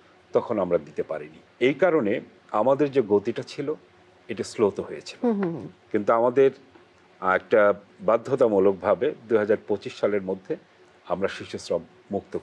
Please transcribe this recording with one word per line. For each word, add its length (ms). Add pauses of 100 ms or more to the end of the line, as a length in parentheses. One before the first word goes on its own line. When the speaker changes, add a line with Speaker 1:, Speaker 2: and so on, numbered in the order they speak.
(320)
Speaker 1:
তখন 260
আমরা 200
দিতে 240
পারিনি। 360 (220)
এই 140
কারণে 460 (300)
আমাদের 420
যে 160
গতিটা 340
ছিল 320 (540)
এটা 160
স্লো 260
তো 120
হয়েছিল। 400
Speaker 2:
হুম, 200
হুম, 120
হুম। 140 (240)
Speaker 1:
কিন্তু 200
আমাদের, 380 (720)
আহ, 140
একটা 400 (260)
বাধ্যতামূলকভাবে 1120 (140)
দুই 100
হাজার 180 (120)
পঁচিশ 320
সালের 220
মধ্যে 340 (520)
আমরা 200
শিশু 300
শ্রম 240 (280)
মুক্ত 320